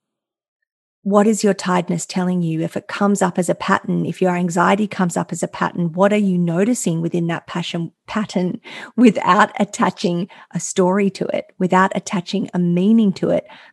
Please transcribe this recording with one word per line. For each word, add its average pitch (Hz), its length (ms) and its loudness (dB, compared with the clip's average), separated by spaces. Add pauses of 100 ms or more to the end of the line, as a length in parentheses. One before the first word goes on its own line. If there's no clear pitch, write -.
(1080)
What 202 220 4
is 214 160 0
your 196 100 4
tiredness 180 500 -2
telling 180 380 -2
you? 160 200 -2
If 170 140 -6
it - 120 -10
comes 202 340 0
up 180 160 0
as 180 100 -2
a 170 60 0
pattern, 175 500 -2
if 165 160 -6
your 185 140 2
anxiety 185 540 2
comes 180 280 -2
up 175 140 -4
as 170 100 -8
a 180 60 -4
pattern, 170 460 -4
what 196 200 2
are 208 40 2
you 196 200 0
noticing 175 640 0
within 170 280 -2
that - 180 -6
passion 170 460 -8 (160)
pattern 180 520 -4 (360)
without 208 640 4
attaching 185 680 -2 (220)
a - 80 -6
story 190 520 0
to - 160 -6
it, - 200 -4 (140)
without 185 340 2
attaching 190 580 -4
a 180 60 -2
meaning 185 540 4
to 165 180 -2
it, - 160 0 (260)